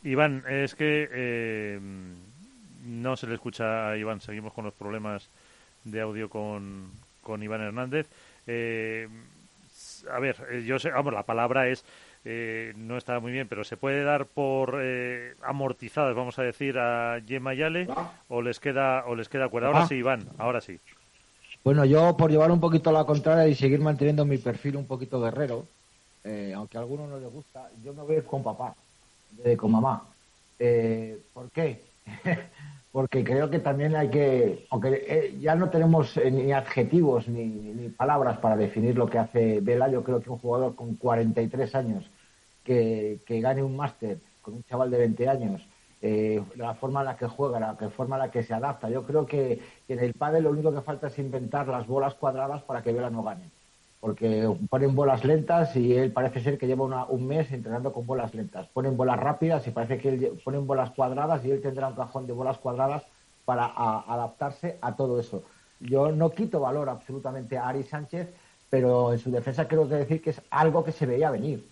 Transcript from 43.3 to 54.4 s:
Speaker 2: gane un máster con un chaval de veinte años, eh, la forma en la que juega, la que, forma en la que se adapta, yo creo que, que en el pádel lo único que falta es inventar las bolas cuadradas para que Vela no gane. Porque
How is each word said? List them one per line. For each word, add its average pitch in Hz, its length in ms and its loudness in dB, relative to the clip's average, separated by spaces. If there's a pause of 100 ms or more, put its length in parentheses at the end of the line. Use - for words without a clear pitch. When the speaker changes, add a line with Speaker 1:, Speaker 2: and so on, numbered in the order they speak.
Speaker 2:
gane 135 240 2
un 135 120 -4
máster 139 420 -6 (240)
con 107 120 -14
un 120 80 -12
chaval 127 300 -2
de 123 60 2
veinte 117 300 2
años, 113 320 0 (420)
eh, 107 380 2 (140)
la 117 200 -6
forma 139 260 -2
en 135 60 0
la 127 100 -6
que 123 100 -6
juega, 120 320 -2
la 110 180 -4
que, 107 120 -6
forma 131 260 -4
en 135 80 0
la 131 80 -2
que 117 140 -2
se 113 100 -6
adapta, 131 340 -4
yo 123 140 -2
creo 139 240 0
que, 131 340 0 (280)
que 131 60 -4
en 120 40 -4
el 123 160 0
pádel 156 300 2
lo 151 60 4
único 151 220 2
que 139 80 -2
falta 143 280 -6
es - 100 -8
inventar 131 480 -4
las 123 220 -4
bolas 139 260 0
cuadradas 135 480 -2
para 120 200 -6
que 117 100 0
Vela 123 180 -2
no 113 140 -4
gane. 90 260 -8 (500)
Porque 110 460 0 (220)